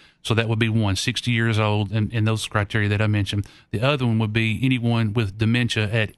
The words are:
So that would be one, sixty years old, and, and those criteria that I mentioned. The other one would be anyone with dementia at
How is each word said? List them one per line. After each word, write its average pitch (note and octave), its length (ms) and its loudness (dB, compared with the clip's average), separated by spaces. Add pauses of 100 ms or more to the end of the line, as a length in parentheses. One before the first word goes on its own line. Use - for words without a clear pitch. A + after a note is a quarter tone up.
(220)
So - 120 -4
that A2+ 160 2
would A2+ 80 0
be A2+ 120 2
one, G#2+ 260 2
sixty - 340 -4
years A2+ 300 2
old, G#2 320 0
and, G#2+ 200 -2
and A2+ 160 0
those A2 200 -2
criteria G#2 420 -2
that G#2 100 0
I A2 60 0
mentioned. G2+ 400 0 (240)
The G2+ 120 -4
other C3 260 0
one A2 100 2
would G#2+ 160 0
be A2 300 0
anyone A#2 500 0
with G#2+ 240 -2
dementia A2+ 540 0
at A2 260 0